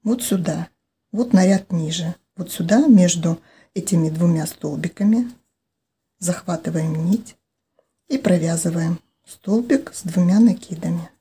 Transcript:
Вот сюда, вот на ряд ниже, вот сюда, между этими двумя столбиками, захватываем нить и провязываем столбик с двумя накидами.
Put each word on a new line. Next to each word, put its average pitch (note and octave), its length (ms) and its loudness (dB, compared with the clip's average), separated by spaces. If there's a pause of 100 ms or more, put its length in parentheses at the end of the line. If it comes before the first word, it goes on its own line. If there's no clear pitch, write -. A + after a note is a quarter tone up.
Вот A#3 180 -2
сюда, E3+ 480 -4 (420)
вот A#3+ 220 -2
на F#3 120 6
ряд F#3+ 260 2
ниже, E3 420 -4 (220)
вот F3 160 -10
сюда, G#3 360 2
между E3+ 540 4 (320)
этими E3 360 0
двумя D#3+ 360 0
столбиками, G3+ 880 -2 (880)
захватываем E3 920 -4
нить A3 260 -4 (720)
и C#4 100 -2
провязываем E3 800 -2 (260)
столбик A#3+ 680 -2
с - 100 -14
двумя F3+ 360 2
накидами. E3+ 680 0 (120)